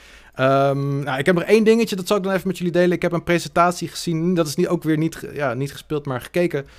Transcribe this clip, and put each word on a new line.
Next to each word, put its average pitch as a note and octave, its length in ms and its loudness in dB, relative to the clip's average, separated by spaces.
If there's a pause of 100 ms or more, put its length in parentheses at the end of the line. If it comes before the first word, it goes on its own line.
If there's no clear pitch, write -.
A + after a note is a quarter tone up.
(360)
Ehm, C#3 680 0
nou, C#3 160 -4
ik C#3+ 60 -4
heb F3+ 100 4
nog E3+ 80 0
één A3 200 4
dingetje, A3 320 4
dat F3+ 120 -8
zal G#3 100 2
ik F#3 60 -2
dan F#3+ 100 -2
even F#3 140 -2
met F#3 100 -2
jullie F3 160 -4
delen. F3+ 180 4
Ik E3+ 100 -2
heb E3+ 100 0
een E3+ 120 -2
presentatie E3+ 640 0
gezien, E3+ 460 -2
dat E3+ 140 2
is C#3+ 80 -8
niet, F3 120 2
ook E3+ 160 -2
weer D#3 140 0
niet D#3+ 180 0
ge-, - 180 -12
ja, C3 200 -2
niet C#3 180 -4
gespeeld, D3 340 -8
maar B2+ 160 -6
gekeken, E3+ 440 -2 (140)